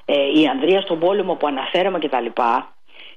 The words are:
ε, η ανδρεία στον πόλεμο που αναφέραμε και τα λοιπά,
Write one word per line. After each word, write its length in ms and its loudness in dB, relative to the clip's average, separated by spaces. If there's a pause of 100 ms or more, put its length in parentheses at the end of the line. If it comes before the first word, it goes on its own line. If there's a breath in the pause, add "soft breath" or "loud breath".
ε, 340 2
η 80 4
ανδρεία 340 2
στον 180 -4
πόλεμο 360 0
που 120 -2
αναφέραμε 520 -2
και 100 -4
τα 120 -2
λοιπά, 520 -2 (440 loud breath)